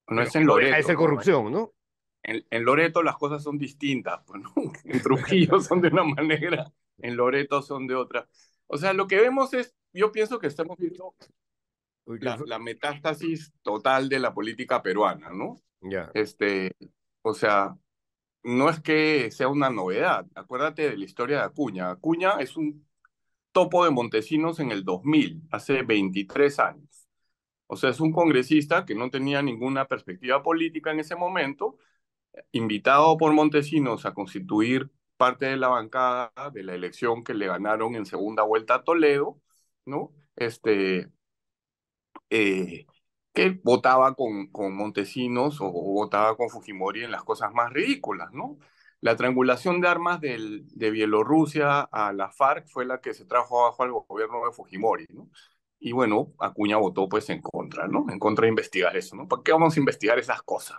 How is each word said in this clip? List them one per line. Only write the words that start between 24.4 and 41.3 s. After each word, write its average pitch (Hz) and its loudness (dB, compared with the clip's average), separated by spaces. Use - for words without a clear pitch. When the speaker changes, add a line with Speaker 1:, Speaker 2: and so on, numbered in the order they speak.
Speaker 1:
en 131 -4
el 98 -4
dos 92 -4
mil, 127 2
hace 131 -2
veintitrés 107 0
años. - -4
O - -10
sea, 131 2
es 123 -4
un 160 2
congresista 147 2
que 107 -6
no 123 -4
tenía 139 -2
ninguna 135 -2
perspectiva 123 -4
política 165 -2
en 156 -2
ese 156 -8
momento, 175 -4
invitado 127 4
por 156 2
Montesinos 147 2
a 98 -6
constituir 107 -2
parte 127 2
de 135 -2
la 131 2
bancada 123 0
de 104 -12
la 92 -10
elección 117 -4
que 127 -8
le 101 -2
ganaron 107 -2
en 107 -6
segunda 104 -2
vuelta 110 2
a 127 0
Toledo, 147 2
¿no? 151 -8
Este, 98 0